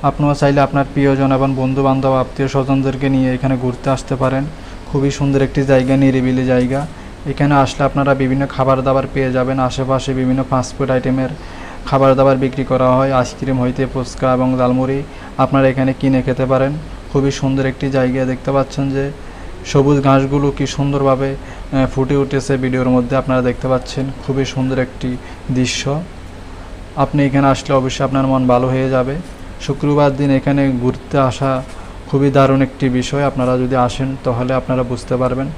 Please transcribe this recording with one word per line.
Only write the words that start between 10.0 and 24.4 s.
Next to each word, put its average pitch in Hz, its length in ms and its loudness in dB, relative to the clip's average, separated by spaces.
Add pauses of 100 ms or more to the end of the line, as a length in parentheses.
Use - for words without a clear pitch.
বিভিন্ন 131 360 0
ফাস্টফুড 127 400 -2
আইটেমের 131 420 0 (540)
খাবার 135 300 4
দাবার 135 220 4
বিক্রি 131 260 -2
করা 127 320 2
হয়, 135 180 2
আইসক্রিম 127 480 0
হইতে 127 240 0
ফুচকা 127 480 -2
এবং 127 140 2 (100)
ঝালমুড়ি 127 420 2 (380)
আপনারা 135 300 4
এখানে 131 320 2
কিনে 135 220 2
খেতে 131 240 0
পারেন। 135 260 2 (400)
খুবই 139 200 2
সুন্দর 135 340 0
একটি 131 240 -4
জায়গা। 131 360 2
দেখতে 127 260 -4
পাচ্ছেন 139 380 0
যে 135 160 -2 (600)
সবুজ 143 360 4
ঘাসগুলো 135 500 2
কি 139 160 -2
সুন্দরভাবে, 135 640 0 (440)
এ, 135 200 2
ফুটে 135 220 0
উঠেছে 139 420 0
ভিডিওর 127 320 0
মধ্যে, 127 260 2
আপনারা 127 260 0
দেখতে 123 260 -2
পাচ্ছেন। 131 380 -2 (200)
খুবই 135 200 0